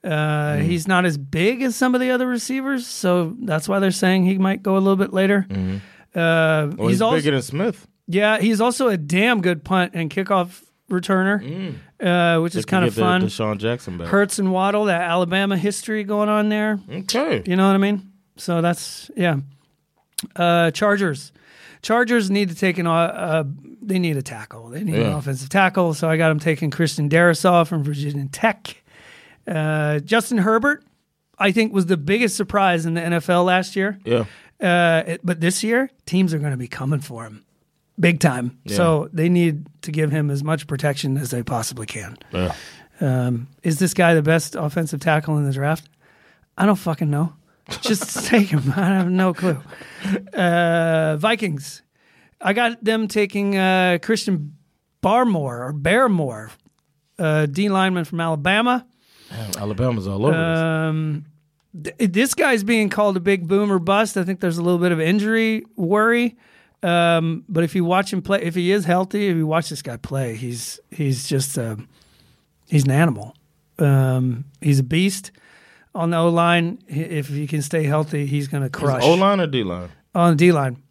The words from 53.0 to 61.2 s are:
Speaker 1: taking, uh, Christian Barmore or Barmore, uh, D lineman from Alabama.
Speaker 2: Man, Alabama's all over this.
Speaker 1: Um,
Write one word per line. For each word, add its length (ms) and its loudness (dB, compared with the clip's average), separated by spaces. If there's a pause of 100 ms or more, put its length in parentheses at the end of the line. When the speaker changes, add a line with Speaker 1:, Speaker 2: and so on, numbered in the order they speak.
Speaker 1:
taking, 480 -2
uh, 460 2
Christian 520 -2 (480)
Barmore 640 0
or 60 -6
Barmore, 760 0 (680)
uh, 280 2
D 220 -2
lineman 360 0
from 160 -6
Alabama. 640 0 (440)
Speaker 2:
Man, 280 -10
Alabama's 500 -2
all 180 0
over 100 4
this. 220 0
Speaker 1:
Um, 680 -2 (600)